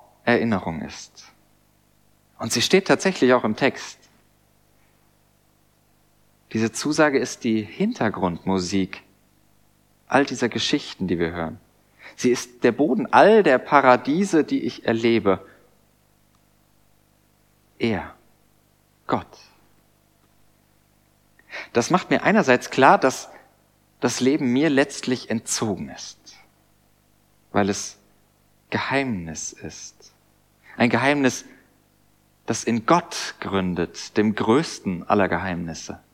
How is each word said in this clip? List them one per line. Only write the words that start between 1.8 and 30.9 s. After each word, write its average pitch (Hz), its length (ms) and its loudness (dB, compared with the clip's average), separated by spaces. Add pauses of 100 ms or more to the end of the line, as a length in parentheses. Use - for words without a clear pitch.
Und 117 140 -6
sie 120 80 -2
steht 190 260 4
tatsächlich 143 460 2
auch 123 120 4
im 110 120 -2
Text. - 420 -4 (2500)
Diese 110 180 0
Zusage 147 480 0
ist - 260 -4
die 110 180 0
Hintergrundmusik 95 1400 -2 (1040)
all 135 200 2
dieser 120 240 -2
Geschichten, - 580 -4
die 87 100 0
wir 82 120 -2
hören. 85 280 -8 (580)
Sie 123 140 0
ist - 340 -4
der 120 80 4
Boden 127 380 0
all 196 320 8
der 143 160 4
Paradiese, 143 840 4
die 139 200 -4
ich - 200 -8
erlebe. 113 640 2 (2250)
Er, 104 360 -4 (920)
Gott. - 320 -6 (2250)
Das - 180 -2
macht - 200 0
mir 139 120 0
einerseits 156 480 2
klar, 156 280 6
dass - 320 -2 (680)
das - 200 -2
Leben 135 320 2
mir 143 180 2
letztlich 131 580 -2
entzogen 107 600 -4
ist, - 300 -18 (1300)
weil 101 180 0
es - 300 -6 (720)
Geheimnis 110 840 -4
ist. - 600 -18 (640)
Ein 123 120 2
Geheimnis, 131 560 0 (1000)